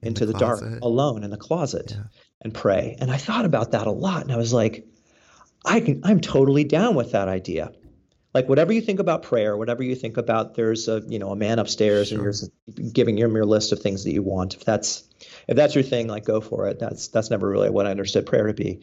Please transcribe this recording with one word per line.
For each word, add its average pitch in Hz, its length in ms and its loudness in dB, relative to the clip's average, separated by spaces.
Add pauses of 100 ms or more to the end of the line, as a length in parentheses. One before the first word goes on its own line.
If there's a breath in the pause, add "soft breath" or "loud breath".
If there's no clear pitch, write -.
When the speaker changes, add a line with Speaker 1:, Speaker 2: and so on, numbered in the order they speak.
Speaker 1:
In 113 80 -8
Speaker 2:
into 113 160 0
Speaker 1:
the 107 80 -2
Speaker 2:
the 98 60 -2
dark, 117 200 2
Speaker 1:
closet. 113 240 -10
Speaker 2:
alone 123 400 0
in 101 80 -10
the 104 60 -10
closet 156 580 -4
Speaker 1:
Yeah. 101 80 -10 (380 soft breath)
Speaker 2:
and 110 120 -10
pray. 107 460 2
And 127 100 -2
I 127 80 0
thought 220 280 -2
about 123 260 2
that 107 160 0
a 107 40 0
lot. 175 300 -2
And 135 100 -6
I 120 60 0
was 117 160 0
like, 113 320 2 (800 soft breath)
"I 226 140 4
can, 139 240 0
I'm 190 180 6
totally 139 420 4
down 165 300 2
with 123 200 0
that 98 140 2
idea." 87 440 -4 (640)
Like, 131 120 2
whatever 156 240 4
you 226 100 2
think 202 180 -2
about 160 240 0
prayer, 107 340 0
whatever 120 260 -4
you 127 120 -2
think 117 220 -10
about, 113 360 -2
there's 113 340 0
a, 110 200 0
you 113 120 -6
know, 98 120 -6
a 98 40 -4
man 104 240 0
upstairs 104 520 2
and 110 80 -4
Speaker 1:
Sure. 101 60 -4
Speaker 2:
you're 101 80 0
s-, 101 160 -8 (440)
giving 113 240 2
him 113 180 2
your 110 100 2
list 107 280 2
of 98 60 -2
things 98 260 -4
that 98 80 -2
you 101 100 0
want. 92 300 -2
If - 100 -16
that's, - 400 -2 (460 loud breath)
if 117 80 2
that's 147 180 4
your 139 80 4
thing, 120 240 -2
like, 107 160 -6
go 110 160 0
for 107 280 -4
it. 98 120 -4
That's, 107 300 -8
that's 110 200 0
never 101 200 0
really 101 200 4
what 101 180 2
I 98 40 0
understood 98 340 -2
prayer 107 220 2
to 107 60 -2
be. 98 300 -6